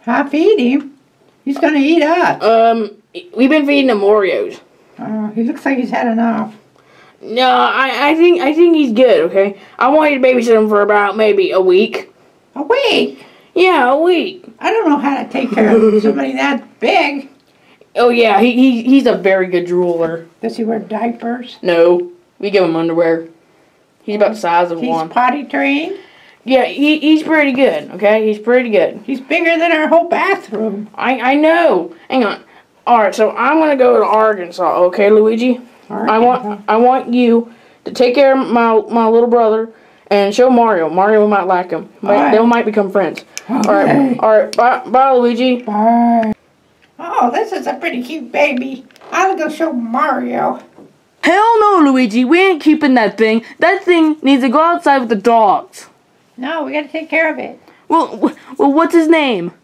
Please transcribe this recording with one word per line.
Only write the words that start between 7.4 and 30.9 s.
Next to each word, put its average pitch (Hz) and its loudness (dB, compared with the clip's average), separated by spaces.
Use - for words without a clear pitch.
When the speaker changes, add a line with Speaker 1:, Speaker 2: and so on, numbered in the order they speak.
Speaker 2:
I, 254 0
I 320 2
think, 339 2
I 294 -2
think 339 4
he's 277 0
good, 202 2
okay? 196 0
I 247 2
want 302 2
you 262 -2
to 262 2
babysit 240 2
him 214 2
for 208 2
about 202 0
maybe 202 2
a 185 0
week. 185 0
Speaker 1:
A 277 -10
week? 466 -2
Speaker 2:
Yeah, 330 2
a 285 0
week. 320 -2
Speaker 1:
I 359 -4
don't 440 0
know 285 2
how 254 -4
to 220 -12
take 254 -6
care 214 2
of 214 2
Speaker 2:
<laughs> - -
Speaker 1:
somebody 269 -2
that 269 -6
big. 294 -2
Speaker 2:
Oh, 240 2
yeah, 226 2
he, 240 2
he, 247 2
he's 254 4
a 202 2
very 190 0
good 175 -2
drooler. 170 -4
Speaker 1:
Does 220 -8
he 233 -6
wear 220 -4
diapers? 233 -8
Speaker 2:
No, 175 2
we 202 -6
give 190 2
him 165 -2
underwear. 165 -2
He's 208 -8
about 208 0
the - -14
size 170 0
of 165 -6
Speaker 1:
He's 165 -6
Speaker 2:
one. 160 -4
Speaker 1:
potty 254 -2
trained? 285 -4
Speaker 2:
Yeah, 254 2
he, 294 -2
he's 311 2
pretty 302 0
good, 220 -2
okay? 208 0
He's 214 -2
pretty 240 0
good. 175 0
Speaker 1:
He's 254 -8
bigger 330 -2
than 339 0
our 311 0
whole 339 2
bathroom. 220 -4